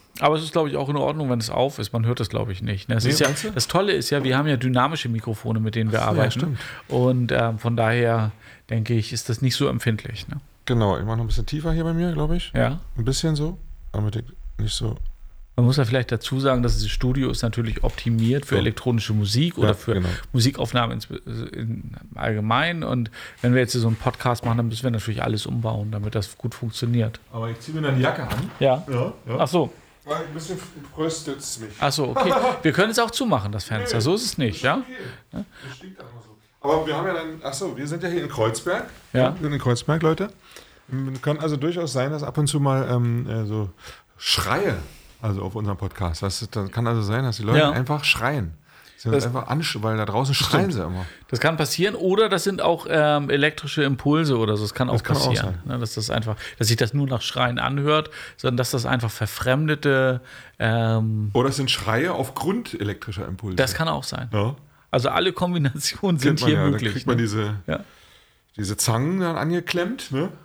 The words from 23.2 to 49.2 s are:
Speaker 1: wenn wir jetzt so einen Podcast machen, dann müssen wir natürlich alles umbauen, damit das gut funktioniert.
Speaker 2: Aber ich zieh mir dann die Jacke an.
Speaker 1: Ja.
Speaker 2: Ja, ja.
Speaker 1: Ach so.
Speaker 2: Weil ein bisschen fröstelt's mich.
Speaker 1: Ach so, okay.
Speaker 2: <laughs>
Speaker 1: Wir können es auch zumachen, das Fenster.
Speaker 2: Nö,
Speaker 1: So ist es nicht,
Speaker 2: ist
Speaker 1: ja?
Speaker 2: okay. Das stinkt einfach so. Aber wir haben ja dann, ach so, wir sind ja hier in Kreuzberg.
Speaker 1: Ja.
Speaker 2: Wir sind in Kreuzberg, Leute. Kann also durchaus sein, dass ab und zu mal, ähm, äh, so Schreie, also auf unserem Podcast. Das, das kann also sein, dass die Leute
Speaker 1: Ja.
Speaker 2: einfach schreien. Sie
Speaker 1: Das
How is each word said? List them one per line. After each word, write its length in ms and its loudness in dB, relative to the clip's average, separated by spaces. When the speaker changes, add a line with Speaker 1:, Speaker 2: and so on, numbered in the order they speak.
Speaker 1:
wenn 120 6
wir 60 6
jetzt 120 2
so 140 2
einen 100 4
Podcast 480 -2
machen, 140 2
dann 100 2
müssen 160 -4
wir 60 0
natürlich 320 -2
alles 240 0
umbauen, 460 -2
damit 220 -4
das 240 -4
gut 160 -6
funktioniert. 680 -2
Speaker 2:
Aber 180 -6
ich 100 -10
zieh 120 -10
mir 100 -4
dann 140 2
die 60 4
Jacke 200 0
an. 360 -4
Speaker 1:
Ja. 300 4
Speaker 2:
Ja, 240 -2
ja. 120 -2
Speaker 1:
Ach 100 2
so. 240 2
Speaker 2:
Weil 100 -4
ein 160 -8
bisschen 260 -8
fröstelt's 640 -6
mich. 80 -10
Speaker 1:
Ach 140 0
so, 160 0
okay. 240 0
Speaker 2:
<laughs> 140 -2
Speaker 1:
Wir 100 4
können 180 2
es 80 0
auch 120 2
zumachen, 420 0
das 120 -6
Fenster. 340 -4
Speaker 2:
Nö, 20 2
Speaker 1:
So 140 2
ist 100 0
es 140 -4
nicht, 180 0
Speaker 2:
ist 60 -6
Speaker 1:
ja? 160 2
Speaker 2:
okay. 680 -10
Das 80 -14
stinkt 240 -20
einfach 120 -18
so. 120 -20
Aber 240 2
wir 100 -2
haben 100 -2
ja 60 0
dann, 140 -4
ach 80 -6
so, 240 -6
wir 100 -6
sind 160 -6
ja 60 -4
hier 140 -2
in 80 -6
Kreuzberg. 560 -2
Speaker 1:
Ja. 220 2
Speaker 2:
Wir 80 -8
sind 100 -2
in 80 -2
Kreuzberg, 420 0
Leute. 300 0
Kann 180 0
also 200 0
durchaus 340 -2
sein, 200 0
dass 100 -4
ab 160 -4
und 80 4
zu 140 2
mal, 300 2
ähm, 380 2
äh, 160 -2
so 240 -2
Schreie, 600 0
also 200 -2
auf 120 -4
unserem 220 -2
Podcast. 460 -4
Das, 280 -4
das 220 -4
kann 140 -2
also 160 2
sein, 220 0
dass 120 -2
die 60 -6
Leute 180 4
Speaker 1:
Ja. 100 6
Speaker 2:
einfach 340 -2
schreien. 500 0
Sie 140 -4
Speaker 1:
Das 140 4